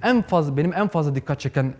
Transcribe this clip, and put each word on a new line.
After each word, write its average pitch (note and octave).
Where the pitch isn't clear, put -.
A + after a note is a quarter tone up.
en A#3
fazla, D3
benim E3+
en G3
fazla D3
dikkat C3+
çeken C3